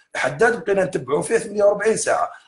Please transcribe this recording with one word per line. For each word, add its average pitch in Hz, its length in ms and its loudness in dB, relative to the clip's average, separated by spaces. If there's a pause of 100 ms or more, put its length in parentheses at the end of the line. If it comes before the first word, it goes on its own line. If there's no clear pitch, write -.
(140)
الحداد 180 500 0
بقينا 196 200 0
نتبعوه 151 380 -2
فيه 226 160 0
ثمانية 202 260 -2
وأربعين 202 320 2
ساعة، 101 340 0 (180)